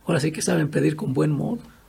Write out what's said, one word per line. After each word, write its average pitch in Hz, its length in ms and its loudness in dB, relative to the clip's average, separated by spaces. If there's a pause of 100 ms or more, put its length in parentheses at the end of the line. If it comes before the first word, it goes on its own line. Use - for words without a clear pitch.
Ahora 170 140 2
sí 156 120 0
que 214 120 -8
saben 165 260 2
pedir 151 260 2
con 135 180 -4
buen 151 180 2
modo. 147 280 -2 (300)